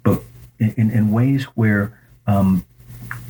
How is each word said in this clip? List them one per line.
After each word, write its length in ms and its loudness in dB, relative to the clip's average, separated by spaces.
but 180 0
in, 180 0
in, 140 2
in 200 2
ways 340 0
where, 440 0
um, 400 2